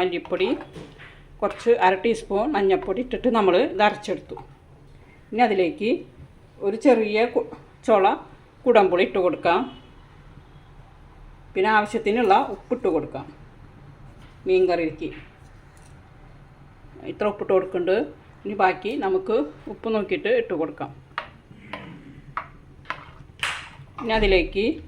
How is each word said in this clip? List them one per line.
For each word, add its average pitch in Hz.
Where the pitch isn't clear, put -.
മല്ലിപ്പൊടി, 180
കുറച്ച് 208
അര 185
ടീസ്പൂൺ 220
മഞ്ഞൾപ്പൊടി 190
ഇട്ടിട്ട് 240
നമ്മൾ 190
ഇത് 254
അരച്ചെടുത്തു. 208
ഇനി 220
അതിലേക്ക് 185
ഒരു 214
ചെറിയ 220
കു-, -
ചുള 208
കുടംപുളി 196
ഇട്ട് 202
കൊടുക്കാം. 180
പിന്നെ 196
ആവശ്യത്തിനുള്ള 208
ഉപ്പിട്ട് 247
കൊടുക്കാം. -
മീൻ 185
കറിക്ക് 165
ഇത്ര -
ഉപ്പിട്ട് 202
കൊടുക്കുന്നുണ്ട്. 185
ഇനി 202
ബാക്കി 196
നമുക്ക് 190
ഉപ്പ് -
നോക്കിയിട്ട് 202
ഇട്ട് 220
കൊടുക്കാം. 151
ഇനി 233
അതിലേക്ക് 190